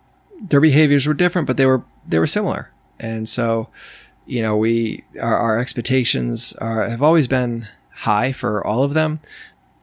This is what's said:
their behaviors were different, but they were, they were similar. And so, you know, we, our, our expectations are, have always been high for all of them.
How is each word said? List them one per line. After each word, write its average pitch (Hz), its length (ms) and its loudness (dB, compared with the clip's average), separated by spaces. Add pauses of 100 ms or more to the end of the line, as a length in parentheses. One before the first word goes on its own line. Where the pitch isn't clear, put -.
(380)
their 151 220 2
behaviors 143 460 4
were 151 80 0
different, 170 320 0
but 127 100 -2
they 139 80 4
were, 131 200 2 (220)
they 165 120 0
were 160 80 2
similar. 175 440 -2 (300)
And 113 280 -4
so, 113 420 0 (560)
you 117 160 -4
know, 110 140 0
we, 110 480 0 (160)
our, 113 160 0
our 110 220 0
expectations 123 1000 -2
are, 113 320 -2
have 117 140 -4
always 156 240 4
been 120 420 -2 (220)
high 113 420 0
for 107 340 -2
all 113 160 0
of 143 100 0
them. 156 280 0 (640)